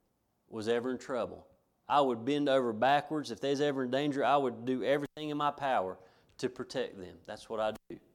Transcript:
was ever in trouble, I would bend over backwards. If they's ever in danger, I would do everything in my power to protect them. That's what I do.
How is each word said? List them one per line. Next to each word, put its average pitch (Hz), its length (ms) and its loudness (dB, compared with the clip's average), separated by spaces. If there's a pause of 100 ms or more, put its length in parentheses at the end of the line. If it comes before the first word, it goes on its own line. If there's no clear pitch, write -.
(500)
was 110 200 -4
ever 120 220 2
in 123 60 -4
trouble, 101 480 -6 (440)
I 139 120 6
would 120 220 2
bend 143 240 2
over 131 240 4
backwards. 135 600 2
If 107 100 -10
they's 139 200 0
ever 139 220 0
in 123 80 -2
danger, 139 320 0
I 131 140 6
would 117 260 0
do 127 200 -2
everything 147 460 -2
in 147 80 -6
my 147 140 0
power 113 460 -2 (400)
to 127 120 -2
protect 123 480 -6
them. 85 280 -14
That's - 240 -12
what 110 100 -6
I 110 140 0 (160)
do. 104 100 -12 (160)